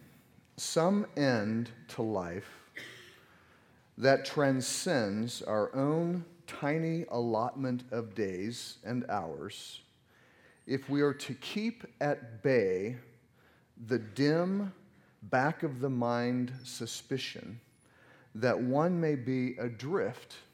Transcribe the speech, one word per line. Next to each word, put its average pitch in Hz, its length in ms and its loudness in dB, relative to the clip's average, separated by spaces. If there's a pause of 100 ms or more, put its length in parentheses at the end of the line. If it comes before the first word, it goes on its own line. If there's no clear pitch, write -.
(560)
some 190 520 2 (100)
end 117 520 2 (200)
to - 140 -4
life 95 680 -4 (1300)
that 135 260 8
transcends 127 1160 0
our 104 340 0
own 165 480 0 (240)
tiny 165 640 -2
allotment 120 800 0
of 110 240 -4
days 101 720 -4
and 120 240 -2
hours 82 720 -6 (840)
if 135 240 -4
we 143 120 2
are 143 140 4
to - 180 -8
keep 214 500 -4 (160)
at 127 420 -2
bay 107 540 4 (920)
the 123 120 2
dim 165 720 2 (520)
back 131 400 2
of 135 180 -4
the 139 80 2
mind 123 640 0 (100)
suspicion - 960 -8 (760)
that 117 220 4
one 151 440 2
may 156 140 2
be 127 440 -2
adrift 120 760 -4 (180)